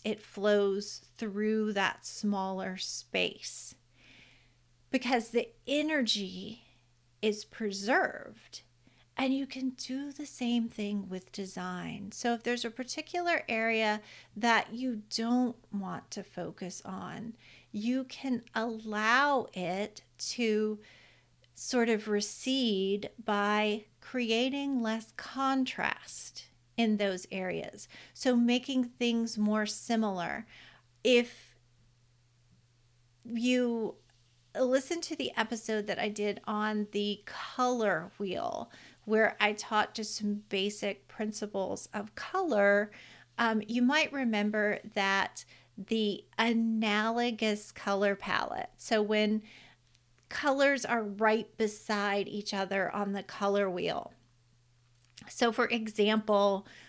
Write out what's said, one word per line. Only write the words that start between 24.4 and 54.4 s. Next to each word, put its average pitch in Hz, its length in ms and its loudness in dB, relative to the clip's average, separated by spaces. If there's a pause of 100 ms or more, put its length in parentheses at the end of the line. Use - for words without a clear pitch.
less 220 340 -2
contrast - 1300 -2 (280)
in 220 220 4
those 190 340 0
areas. 185 560 -6 (260)
So 247 220 4
making 247 480 4 (160)
things 233 380 2
more 214 280 2
similar. 208 800 -2 (600)
If 240 500 4 (1700)
you 240 720 2 (640)
listen 262 420 2
to - 140 -6
the 254 220 -4
episode 220 500 -2
that 202 120 -4
I 208 100 0
did 208 360 -4
on 214 460 -2
the 208 340 -2
color 220 920 0
wheel, - 520 -4 (360)
where 214 340 4
I 214 140 4
taught 214 400 0
just 220 220 -6
some 208 340 -2
basic 202 580 -4
principles 208 840 -4
of 214 220 -8
color, 208 760 2 (460)
um, 220 300 2
you 247 160 0
might 294 280 4
remember 214 680 0 (160)
that 196 500 0 (320)
the 208 460 0 (160)
analogous 226 1300 0
color 202 440 0
palette, - 640 -2
so 214 260 0
when 214 400 2 (840)
colors 277 560 4
are 233 180 0
right 214 540 2
beside 208 720 0
each 208 260 -6
other 196 420 0
on 196 160 -2
the 196 100 -4
color 202 480 0
wheel. 175 420 -2 (1160)